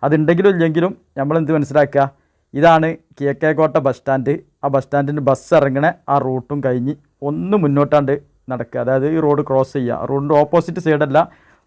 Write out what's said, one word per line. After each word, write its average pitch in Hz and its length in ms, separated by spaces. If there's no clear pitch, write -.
അതുണ്ടെങ്കിലും 160 500
ഇല്ലെങ്കിലും 165 360
നമ്മളെന്ത് 151 380
മനസ്സിലാക്കുക, 139 460
ഇതാണ് 160 300
കിഴക്കേക്കോട്ട 147 600
ബസ് 127 140
സ്റ്റാൻഡ്. 135 320
ആ 143 100
ബസ് 135 140
സ്റ്റാൻഡിന് 143 420
ബസ് 135 200
ഇറങ്ങണ 139 260
ആ 139 120
റൂട്ടും 131 400
കഴിഞ്ഞ് 127 280
ഒന്ന് 175 340
മുന്നോട്ടാണ്ട് 143 500
നടക്കുക, 123 320
അതായത് 131 320
ഈ - 100
റോഡ് 147 240
ക്രോസ് 131 280
ചെയ്യുക, 120 340
റോഡിൻ്റെ 143 320
ഓപ്പോസിറ്റ് 170 420
സൈഡല്ല, 147 340